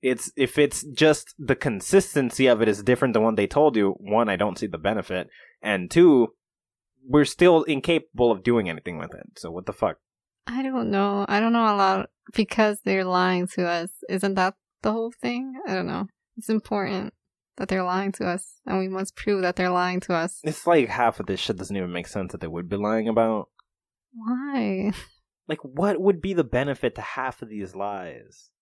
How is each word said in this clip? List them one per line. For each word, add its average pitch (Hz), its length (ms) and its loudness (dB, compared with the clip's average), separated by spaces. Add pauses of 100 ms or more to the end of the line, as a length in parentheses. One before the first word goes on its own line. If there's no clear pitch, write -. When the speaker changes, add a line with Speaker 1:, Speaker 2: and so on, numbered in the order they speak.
Speaker 1:
It's, 127 360 -2
if 135 200 0
it's 147 260 2 (100)
just - 440 2
the 135 180 0
consistency 131 920 2
of 113 140 6
it 110 80 4
is 101 140 0
different 123 300 2
than 107 100 4
what 113 120 2
they 101 120 2
told 143 280 4
you, 101 240 4
one, 104 300 2
I 95 80 0
don't 98 200 0
see 110 100 -6
the 87 100 -8
benefit, 92 500 -4 (340)
and 95 300 -2
two, 151 380 8 (760)
we're 139 200 4
still 170 380 6
incapable 139 680 0
of 95 120 -2
doing 117 260 2
anything 82 280 -8
with 85 160 -10
it. - 100 -16 (140)
So 82 140 -12
what 90 140 -10
the 104 80 -6
fuck? 87 240 -2 (500)
Speaker 2:
I 247 160 -6
don't 254 260 -4
know. 202 380 0
I 202 140 0
don't 226 120 2
know 233 100 2 (100)
a - 20 0
lot 190 340 2 (240)
because 214 520 0
they're 190 180 0
lying 180 420 0 (100)
to 180 120 -2
us. 170 220 -4 (200)
Isn't 190 260 -2
that 190 200 0 (280)
the 214 100 0
whole 226 180 -4 (100)
thing? 247 320 -6 (140)
I - 60 -4
don't 185 140 -4
know. 190 200 -6 (300)
It's 220 120 -14
important 208 640 -4 (440)
that 190 120 -6
they're 185 140 0
lying 190 300 -2
to - 140 -6
us, 180 260 -6 (120)
and 185 140 -2
we 190 80 -2
must 190 300 -8
prove 202 240 -2
that 180 160 0
they're 180 120 0
lying 180 320 0
to - 120 -4
us. 165 300 -4
Speaker 1:
It's 156 240 -6
like 156 220 6
half 117 300 2
of 101 80 -6
this 95 140 -2
shit 101 160 -4
doesn't 95 180 -8
even 90 180 -4
make 87 140 -6
sense 92 240 -8
that 90 100 -12
they 87 60 -8
would 85 220 -8
be 98 80 -4
lying 107 320 0
about. 113 380 0 (680)
Speaker 2:
Why? 226 760 -4 (560)
Speaker 1:
Like, 156 160 -6
what 156 360 -2
would 185 220 2
be 190 120 -4
the 170 100 2
benefit 127 520 -2
to 113 60 -12
half 131 400 -8
of 117 80 -14
these 101 260 -10
lies? 95 760 -10 (120)